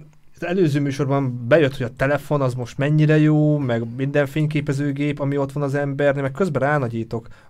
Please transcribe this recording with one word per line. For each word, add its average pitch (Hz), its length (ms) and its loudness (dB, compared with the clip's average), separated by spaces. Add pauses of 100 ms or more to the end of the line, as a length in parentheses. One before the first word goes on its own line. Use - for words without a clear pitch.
(400)
az 175 60 -8
előző 170 340 2
műsorban 135 680 -2
bejött, 151 280 4
hogy 123 100 -4
a 131 100 -10
telefon 143 440 0
az 127 140 -2
most 123 240 -10
mennyire 151 400 4
jó, 151 400 4
meg 117 380 -2
minden 143 300 0
fényképezőgép, 147 920 -2
ami 139 160 -2
ott 139 160 -2
van 143 100 -4
az 139 120 -2
embernél, 143 480 0
meg 135 100 -2
közben 143 300 -2
ránagyítok 117 640 -2 (220)